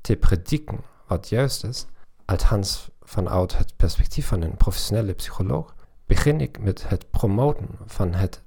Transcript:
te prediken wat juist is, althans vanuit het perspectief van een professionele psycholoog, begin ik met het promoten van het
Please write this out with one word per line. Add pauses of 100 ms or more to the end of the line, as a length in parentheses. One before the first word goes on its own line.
te
prediken (280)
wat
juist
is, (400)
althans (120)
vanuit
het
perspectief
van
een
professionele
psycholoog, (300)
begin
ik
met
het
promoten (160)
van
het